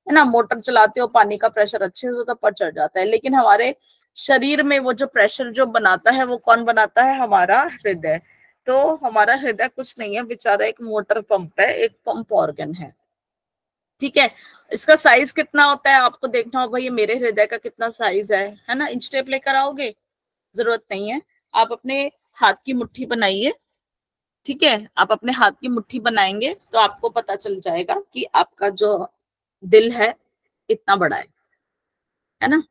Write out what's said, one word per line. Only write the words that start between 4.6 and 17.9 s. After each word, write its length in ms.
में 160
वो 140
जो 140
pressure 440
जो 140
बनाता 460
है, 120
वो 140
कौन 260
बनाता 400
है? 160
हमारा 420
हृदय। 600
तो 300
हमारा 400
हृदय 320
कुछ 320
नहीं 160
है 80
बेचारा, 420
एक 160
मोटर 400
पंप 380
है, 160
एक 160
पंप 420
organ 400
है। 220
ठीक 160
है, 140
इसका 220
size 360
कितना 320
होता 260
है 60
आपको 320
देखना 340
होगा, 160
ये 120
मेरे 260
हृदय 300
का 120
कितना 320
size 440